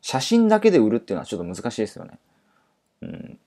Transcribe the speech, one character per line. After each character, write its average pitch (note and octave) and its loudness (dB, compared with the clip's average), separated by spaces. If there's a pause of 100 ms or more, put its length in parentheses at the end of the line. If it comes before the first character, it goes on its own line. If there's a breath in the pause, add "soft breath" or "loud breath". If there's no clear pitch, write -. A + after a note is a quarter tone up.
写 - -4
真 A3+ 2
だ G#3+ 4
け G#3+ 4
で F3 4
売 A2 4
る A#2 0
っ - 0
て - -8
い - -4
う - -6
の D2+ -8
は - -14
ち - -8
ょ F2 -6
っ F2 -8
と F2 -10
難 G2+ -8
し - -12
い - -2
で G#2+ -4
す - -16
よ F2+ -18
ね。 - -20 (800)
う - -14
ん。 - -16